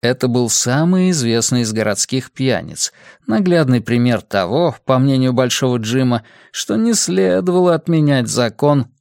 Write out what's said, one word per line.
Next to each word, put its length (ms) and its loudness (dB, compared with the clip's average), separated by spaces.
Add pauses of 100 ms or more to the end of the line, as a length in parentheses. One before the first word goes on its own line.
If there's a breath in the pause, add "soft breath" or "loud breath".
Это 260 0
был 220 0
самый 600 0
известный 520 0
из 120 -4
городских 580 -4
пьяниц, 640 -4 (320 loud breath)
наглядный 560 2
пример 400 0
того, 540 -2 (100)
по 140 2
мнению 340 2
Большого 440 0
Джима, 460 -2 (280 loud breath)
что 240 -6
не 180 0
следовало 800 2
отменять 540 0
закон 600 0 (140)